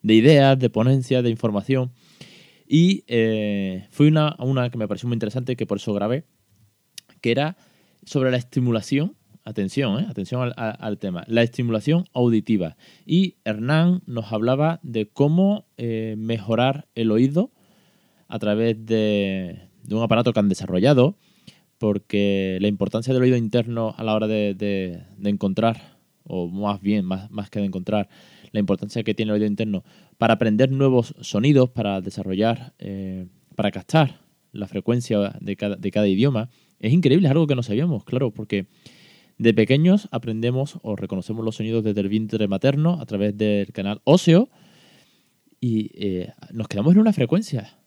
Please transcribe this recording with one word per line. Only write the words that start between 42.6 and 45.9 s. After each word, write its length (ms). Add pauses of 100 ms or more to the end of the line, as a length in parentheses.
a 60
través 280
del 380
canal 300
óseo 460 (1120)
y, 360